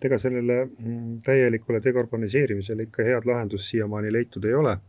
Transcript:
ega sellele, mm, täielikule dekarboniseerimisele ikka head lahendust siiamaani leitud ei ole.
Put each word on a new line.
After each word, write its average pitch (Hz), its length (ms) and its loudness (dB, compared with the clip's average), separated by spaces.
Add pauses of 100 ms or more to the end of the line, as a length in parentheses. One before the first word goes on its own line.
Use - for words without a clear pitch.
ega 131 120 2
sellele, 123 520 0
mm, 117 560 -8
täielikule 120 560 2
dekarboniseerimisele 113 1000 0
ikka 113 200 -2
head 117 220 2
lahendust 113 460 -2
siiamaani 107 420 -2
leitud 113 320 -2
ei 110 80 2
ole. 131 240 2 (120)